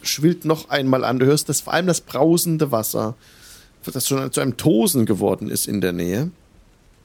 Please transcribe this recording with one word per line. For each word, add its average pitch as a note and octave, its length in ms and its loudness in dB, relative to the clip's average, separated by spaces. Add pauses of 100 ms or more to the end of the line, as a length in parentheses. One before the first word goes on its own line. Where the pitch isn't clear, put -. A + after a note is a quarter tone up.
schwillt E3+ 440 0
noch D#3 240 -2
einmal C3 340 2
an. A#2+ 140 0
Du C3 80 4
hörst D3+ 240 2
das, C#3+ 120 -2
vor - 120 -4
allem F3 120 2
das E3+ 140 0
brausende D#3+ 720 0
Wasser, A2 440 -2 (760)
das - 180 -6
schon C3+ 240 -2
zu D3 80 -2
einem C3+ 160 -2
Tosen E3+ 480 2
geworden G2 460 0
ist - 160 -4
in G2+ 160 -2
der F2+ 100 0
Nähe. F2+ 380 -2 (760)